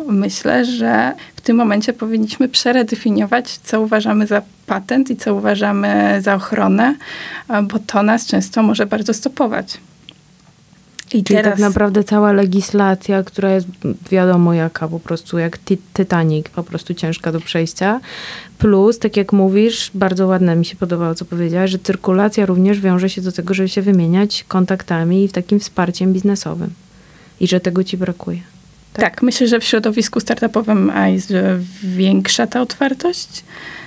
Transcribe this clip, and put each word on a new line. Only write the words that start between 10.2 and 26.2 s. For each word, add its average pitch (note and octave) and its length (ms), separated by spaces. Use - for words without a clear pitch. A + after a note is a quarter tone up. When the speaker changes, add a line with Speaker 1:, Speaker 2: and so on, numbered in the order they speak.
Speaker 1:
I - 40
Speaker 2:
Czyli G3+ 140
Speaker 1:
teraz G#3 280
Speaker 2:
tak G3 80
naprawdę G3+ 440
cała G#3 280
legislacja, G3 880
która G3 280
jest F#3+ 160
wiadomo F3+ 440
jaka, D#3+ 340
po E3 120
prostu - 380
jak E3 200
Ti-, F#3+ 200
Titanic, D#3+ 540
po - 140
prostu E3+ 320
ciężka E3 380
do E3 80
przejścia. F#3 600
Plus, G#3+ 400
tak G#3 180
jak G3 160
mówisz, G3+ 600
bardzo F#3+ 320
ładne F3+ 300
mi E3+ 80
się - 120
podobało, E3+ 380
co E3+ 100
powiedziałaś, F3 460
że F#3 80
cyrkulacja G3 680
również F#3 340
wiąże F#3 300
się F#3 120
do F#3 100
tego, F3 220
żeby F#3+ 140
się F#3+ 140
wymieniać F#3+ 640
kontaktami F#3 760
i G3 40
takim G3 320
wsparciem F#3 520
biznesowym. F#3 580